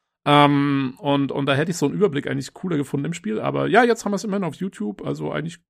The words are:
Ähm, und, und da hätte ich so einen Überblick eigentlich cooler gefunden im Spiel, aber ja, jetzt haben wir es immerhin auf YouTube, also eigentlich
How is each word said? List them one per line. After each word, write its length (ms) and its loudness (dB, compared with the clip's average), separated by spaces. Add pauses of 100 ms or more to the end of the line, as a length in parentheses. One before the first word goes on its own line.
(240)
Ähm, 760 4
und, 340 0
und 140 -2
da 80 2
hätte 160 0
ich 80 -4
so 80 2
einen 80 0
Überblick 320 0
eigentlich 260 -6
cooler 240 -6
gefunden 300 -4
im 80 -6
Spiel, 260 -6
aber 260 -2
ja, 180 4
jetzt 200 0
haben 80 -2
wir 40 -2
es 80 -6
immerhin 200 -4
auf 120 -6
YouTube, 500 -8
also 260 -6
eigentlich 260 -6 (120)